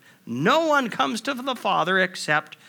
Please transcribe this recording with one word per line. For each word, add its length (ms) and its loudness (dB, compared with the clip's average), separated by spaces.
No 400 2
one 240 2
comes 320 -2
to 100 -4
the 220 -6
Father 460 0
except 560 -2